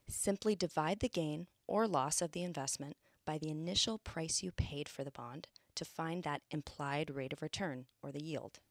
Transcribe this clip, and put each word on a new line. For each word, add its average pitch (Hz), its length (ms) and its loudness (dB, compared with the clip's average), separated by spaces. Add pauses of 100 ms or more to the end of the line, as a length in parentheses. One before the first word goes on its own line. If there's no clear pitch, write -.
Simply 202 480 2
divide 170 440 2
the 254 100 2
gain 160 380 0 (200)
or 220 200 6
loss 147 340 4
of 165 120 0
the 175 100 -2
investment 143 520 -2 (300)
by 156 140 0
the 156 100 -2
initial 175 480 2
price - 460 -2
you 180 80 -2
paid - 360 -2
for - 160 -6
the 139 80 -4
bond 123 360 -10 (260)
to - 100 -4
find 165 400 -2
that 147 280 0
implied 147 580 -2
rate 135 240 -2
of - 80 -6
return, 151 460 -4 (160)
or 139 80 -8
the 143 120 -6
yield. 156 360 -4 (120)